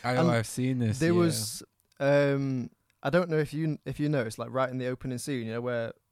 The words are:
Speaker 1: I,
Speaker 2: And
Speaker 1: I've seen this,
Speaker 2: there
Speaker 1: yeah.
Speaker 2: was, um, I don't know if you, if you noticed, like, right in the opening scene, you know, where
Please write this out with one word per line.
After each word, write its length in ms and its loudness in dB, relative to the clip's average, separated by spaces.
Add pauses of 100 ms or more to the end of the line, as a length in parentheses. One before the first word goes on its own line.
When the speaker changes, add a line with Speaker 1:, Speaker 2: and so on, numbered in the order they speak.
Speaker 1:
I, 120 0
Speaker 2:
And 160 6
Speaker 1:
I've 160 2
seen 320 -2
this, 180 2
Speaker 2:
there 160 2
Speaker 1:
yeah. 60 4
Speaker 2:
was, 420 0 (380)
um, 720 2 (320)
I 80 -2
don't 180 2
know 80 0
if 160 -2
you, 320 -2
if 140 -8
you 100 0
noticed, 300 -2
like, 120 -6
right 200 0
in 80 -4
the 80 -2
opening 320 -6
scene, 260 -4
you 80 -6
know, 80 -4
where 300 -4 (200)